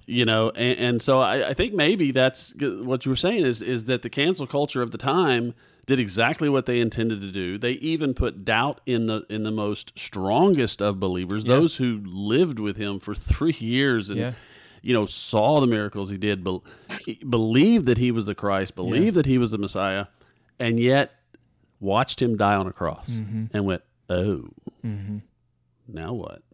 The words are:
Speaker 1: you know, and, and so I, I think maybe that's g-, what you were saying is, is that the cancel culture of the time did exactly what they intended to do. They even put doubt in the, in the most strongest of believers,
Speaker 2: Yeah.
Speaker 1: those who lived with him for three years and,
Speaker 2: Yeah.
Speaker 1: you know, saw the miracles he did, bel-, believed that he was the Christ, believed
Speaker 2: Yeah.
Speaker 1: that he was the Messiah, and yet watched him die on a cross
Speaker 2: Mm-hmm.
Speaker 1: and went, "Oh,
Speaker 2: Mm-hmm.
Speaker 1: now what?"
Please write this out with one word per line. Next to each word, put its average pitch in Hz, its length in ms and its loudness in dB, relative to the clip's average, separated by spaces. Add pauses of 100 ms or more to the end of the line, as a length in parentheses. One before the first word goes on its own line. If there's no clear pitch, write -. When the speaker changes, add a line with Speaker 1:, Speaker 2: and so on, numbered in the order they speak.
Speaker 1:
you 120 180 0
know, 110 280 2
and, 123 280 0
and 120 220 0
so 131 180 4
I, 120 300 2
I 135 40 -2
think 208 200 -2
maybe 165 380 2
that's 131 420 2
g-, 127 300 -4
what 127 220 -2
you 135 60 0
were 127 60 0
saying 190 280 2
is, 113 160 0
is 113 240 -4
that 123 160 -2
the 120 80 -10
cancel 151 380 0
culture 143 340 -2
of 117 100 -4
the 117 60 -10
time 131 580 0 (300)
did 135 140 2
exactly 117 480 0
what 135 200 2
they 123 120 2
intended 113 400 0
to 98 100 -8
do. 92 280 -4
They 120 160 -2
even 151 400 -2
put 101 320 -4
doubt 117 400 0
in 113 220 0
the, 110 220 -4
in 107 140 -4
the 110 80 -2
most 104 480 -4
strongest 120 800 2
of 101 200 -2
believers, 92 420 -2
Speaker 2:
Yeah. 120 120 4
Speaker 1:
those 160 200 4
who 120 300 -2
lived 110 560 0
with 104 160 -4
him 101 240 -4
for 104 120 -8
three - 460 0
years 117 500 0
and, 104 120 -4
Speaker 2:
Yeah. 123 120 -4 (480)
Speaker 1:
you 123 120 0
know, 107 120 2
saw 117 540 2
the 131 80 4
miracles 104 420 -2
he 98 80 -6
did, 98 240 0
bel-, 92 220 -4 (640)
believed 127 580 4
that 120 100 6
he 123 120 2
was 113 160 0
the 101 100 -4
Christ, 98 380 -2
believed 117 340 0
Speaker 2:
Yeah. 226 40 2 (100)
Speaker 1:
that 139 40 2
he 131 120 4
was 120 140 2
the 110 60 -2
Messiah, 98 480 -2 (560)
and 117 180 0
yet 131 320 4 (680)
watched 101 400 0
him 117 160 0
die 101 180 4
on 95 120 -2
a 92 40 -8
cross - 380 -6
Speaker 2:
Mm-hmm. 110 420 -6
Speaker 1:
and 101 140 -2
went, 92 160 -2 (280)
"Oh, 90 380 -2 (380)
Speaker 2:
Mm-hmm. 104 320 -8 (720)
Speaker 1:
now 82 240 -10
what?" 92 280 -10 (120)